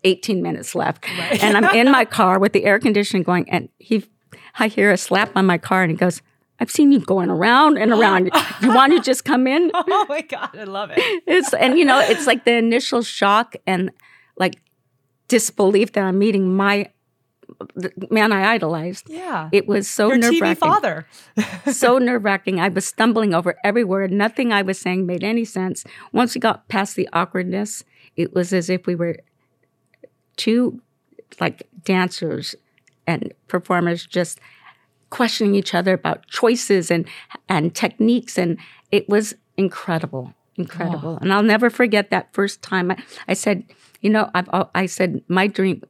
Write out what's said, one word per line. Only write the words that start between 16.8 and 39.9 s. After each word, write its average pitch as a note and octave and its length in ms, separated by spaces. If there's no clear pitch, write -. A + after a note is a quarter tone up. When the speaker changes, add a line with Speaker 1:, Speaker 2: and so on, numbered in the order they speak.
Speaker 1:
the F3+ 160
man G#3+ 220
I G3 220
idolized. E3+ 560
Speaker 2:
Yeah. D#4 420
Speaker 1:
It G3 160
was G3+ 220
so G#3+ 240
Speaker 2:
Your - 80
T - 0
V A#3+ 180
Speaker 1:
nerve-wracking. F#3+ 160
Speaker 2:
father. C#4+ 500
<laughs> G#3+ 360
Speaker 1:
So B3 240
nerve-wracking. G#3 640
I G3 80
was F#3+ 160
stumbling A3 480
over F3 320
every A3+ 180
word. F#3+ 300
Nothing A3+ 400
I G3+ 80
was F#3+ 180
saying F#3 260
made F3 200
any A3+ 180
sense. F#3 400
Once B3 220
we B3+ 40
got A3+ 300
past G3+ 260
the F#3 160
awkwardness, F3+ 720
it - 180
was F3 200
as F3 160
if F#3 180
we F3+ 80
were E3+ 220
two, A#3+ 440
like, - 260
dancers F3 720
and - 260
performers E3+ 580
just - 340
questioning A3 460
each G3 180
other F#3 200
about E3 340
choices G#3 600
and, E3+ 180
and E3 260
techniques. - 600
And E3+ 200
it - 160
was G#3 280
incredible, D#3 760